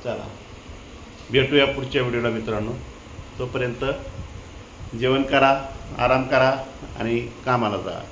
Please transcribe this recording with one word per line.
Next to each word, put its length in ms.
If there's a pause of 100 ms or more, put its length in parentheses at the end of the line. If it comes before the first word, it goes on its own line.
चला, 240 (1040)
भेटूया 340
पुढच्या 360
व्हिडिओला 280
मित्रांनो. 420 (680)
तोपर्यंत 460 (1080)
जेवण 280
करा, 420 (320)
आराम 260
करा 420 (340)
आणि 200 (260)
कामाला 320
जा. 340